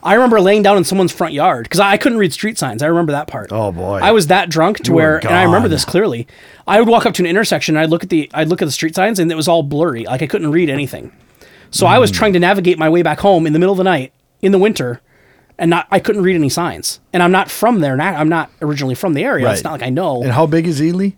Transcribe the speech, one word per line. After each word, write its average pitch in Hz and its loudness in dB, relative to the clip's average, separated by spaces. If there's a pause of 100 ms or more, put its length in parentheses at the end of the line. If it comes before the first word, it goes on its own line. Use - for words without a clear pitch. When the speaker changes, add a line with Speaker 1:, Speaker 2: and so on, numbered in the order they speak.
Speaker 1:
I 180 2
remember 233 4
laying 202 4
down 202 6
in 185 2
someone's 185 0
front 165 -4
yard 143 0
'cause 175 -2
I, 202 4
I 208 2
couldn't 233 0
read 185 0
street 214 -6
signs. 117 -6
I 151 -2
remember 170 0
that 143 -6
part. 107 -12
Speaker 2:
Oh, 107 -2
boy. 92 -6
Speaker 1:
I 196 4
was 202 2
that 180 0
drunk 160 0
to 123 -4
Speaker 2:
You 139 2
were 165 4
Speaker 1:
where, 156 2
and 110 -6
I 180 2
remember 185 2
Speaker 2:
gone. - 0
Speaker 1:
this 151 -2
clearly. 160 -2 (400)
I 202 4
would 226 4
walk 233 2
up 202 0
to 180 -2
an 180 2
intersection, 170 0
and 156 2
I'd 160 -2
look 170 0
at 185 -10
the, 156 0
I'd 156 -2
look 180 -2
at - 0
the 139 -4
street 160 -6
signs, 196 0
and 165 2
it 160 -4
was 156 -2
all 165 2
blurry. 143 -2
Like, 127 -4
I 156 -4
couldn't 156 -4
read 160 2
anything. 135 -8 (580)
So - 0
I 190 6
was 220 4
Speaker 2:
Mm. 190 -6
Speaker 1:
trying 208 0
to 175 4
navigate 180 2
my 160 0
way 170 2
back 151 -2
home 180 2
in 151 0
the 156 2
middle 190 2
of 185 -2
the 185 0
night, 151 -2 (300)
in 190 2
the 190 4
winter, 135 0 (600)
and 170 2
not, 170 0
I 196 2
couldn't 208 -2
read 180 2
any 151 0
signs. 135 -6 (140)
And 175 2
I'm 175 4
not 190 0
from 220 0
there, 143 0
and 139 -2
I, 180 -2
I'm 156 0
not 160 -2 (100)
originally 139 -4
from 175 -2
the 151 -2
area. 160 0
It's 95 -2
Speaker 2:
Right. - -12
Speaker 1:
not 156 -6
like - -6
I 131 -4
know. 139 -2
Speaker 2:
And 127 -2
how 139 2
big 165 0
is 147 -2
Ely? 180 0